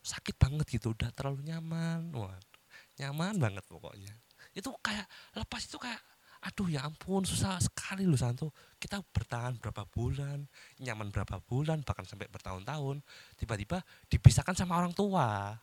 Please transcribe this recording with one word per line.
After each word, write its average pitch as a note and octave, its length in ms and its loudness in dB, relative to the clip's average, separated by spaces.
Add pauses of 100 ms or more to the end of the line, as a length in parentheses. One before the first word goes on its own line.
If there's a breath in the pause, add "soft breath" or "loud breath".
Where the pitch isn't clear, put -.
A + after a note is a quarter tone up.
sakit - 360 -6
banget C#3+ 340 6
gitu, A2+ 220 0
udah A#2 180 -2
terlalu C#3 360 -4
nyaman. E3 640 -4
Waduh, F#2+ 480 -8 (380 loud breath)
nyaman D#3 400 -2
banget G2 260 2
pokoknya. G2 480 -14 (400 loud breath)
Itu A3 240 -8
kayak, G#3 320 -6 (260 loud breath)
lepas A3+ 280 -8
itu - 160 -12
kayak, A#3 240 -8 (400 loud breath)
aduh F#3 260 -4
ya C#3+ 140 -2
ampun, E3+ 400 -2
susah F#3+ 340 0
sekali - 480 -2
loh, D#3+ 140 6
Santo. B2+ 320 0 (260 loud breath)
Kita - 240 -6
bertahan B2 560 -4
berapa G#2+ 300 -8
bulan, C#3 580 -2 (320 loud breath)
nyaman A2 320 -6
berapa G2 320 -2
bulan, D3+ 400 0
bahkan G#2 240 -4
sampai G2+ 220 -10
bertahun-tahun, C3+ 760 -6 (340 loud breath)
tiba-tiba A2+ 460 -2 (260 loud breath)
dipisahkan - 460 8
sama F3+ 240 2
orang F3 160 4
tua. A#2+ 720 2